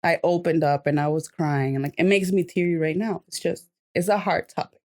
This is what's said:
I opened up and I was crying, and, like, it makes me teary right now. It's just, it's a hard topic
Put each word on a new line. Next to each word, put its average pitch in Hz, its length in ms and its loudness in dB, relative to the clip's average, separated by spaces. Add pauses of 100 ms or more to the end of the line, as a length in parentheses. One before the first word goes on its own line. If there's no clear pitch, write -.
I 170 200 2
opened 170 400 2
up 143 220 0
and 151 140 2
I 147 80 0
was 156 200 -2
crying, 139 480 -2
and, 135 80 -2
like, 143 140 -6
it - 80 0
makes 190 260 2
me 190 120 2
teary 175 320 0
right 160 220 -2
now. 208 300 -4
It's - 120 -12
just, - 300 -6 (260)
it's 175 140 0
a 208 80 4
hard 175 320 -2
topic - 360 -10